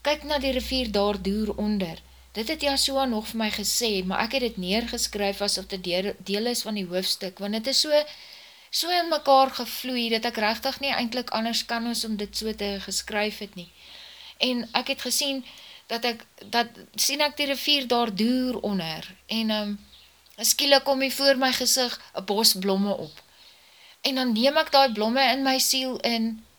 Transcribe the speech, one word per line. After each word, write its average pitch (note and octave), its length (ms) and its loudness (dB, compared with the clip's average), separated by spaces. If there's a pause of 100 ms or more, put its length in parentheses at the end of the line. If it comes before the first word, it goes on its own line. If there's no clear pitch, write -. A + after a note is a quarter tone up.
"Kyk D4+ 220 -2
na D4 160 -2
die C4+ 140 0
rivier B3+ 400 -2
daar G3+ 300 2
deur G#3 340 -2
onder." G3 420 -2 (340)
Dit A3 160 -6
het D#4 140 -4
Joshua C#4 420 2
nog A3 220 -2
vir - 100 -8
my A3 140 0
gesê, G3+ 540 -2
maar F#3 160 0
ek A3+ 120 -2
het C4+ 80 0
dit A#3+ 160 -2
neergeskryf G3+ 840 -2
asof G3+ 260 -2
dit F#3 180 -8
deel, F#3 340 -2
deel G3+ 280 -4
is A#3+ 160 -2
van G#3+ 120 -6
die G3 120 -4
hoofstuk, F#3 520 -4
want G3+ 140 -6
dit A3+ 140 -4
is C4+ 140 2
so, D4+ 220 4 (680)
so E4 200 -4
in F4 180 2
mekaar C4+ 420 6
gevloei, A#3+ 580 -4
dat A3+ 160 0
ek A#3 120 -2
regtig A3 440 -2
nie C#4 120 -2
eintlik A#3+ 380 -2
anders A3+ 360 -2
kan A#3 200 -4
as A#3 180 -4
om A3 120 -4
dit G3+ 200 -6
so G#3+ 180 -4
te G3+ 260 -4
geskryf G#3 580 -4
het G3+ 160 -12
nie. F3 160 -14 (680)
En A#3+ 340 0
ek B3+ 220 0
het - 60 -10
gesien C4+ 440 -2 (440)
dat A3+ 160 -6
ek, A#3 200 -2 (200)
dat A#3 360 -2 (140)
sien C#4+ 300 0
ek D4 120 -2
die C#4+ 120 0
rivier C#4 400 2
daar A#3+ 260 2
deur B3 460 2
onder, E3+ 540 -4 (120)
en, A3 240 -2
ehm, G#3 260 -2 (680)
skielik C#4 400 6
kom C4+ 160 2
hier C4+ 120 0
voor C#4 280 4
my C4 120 2
gesig B3 480 0 (140)
'n F#3+ 100 -6
bos G#3+ 300 4
blomme G3 420 0
op. - 260 -12 (800)
En C4+ 140 0
dan B3+ 180 2
neem B3+ 240 4
ek D#4 160 2
daai C4+ 200 8
blomme A3+ 300 2 (100)
in C4+ 100 0
my C4 160 2
siel C4 380 0
in A3+ 480 -2 (140)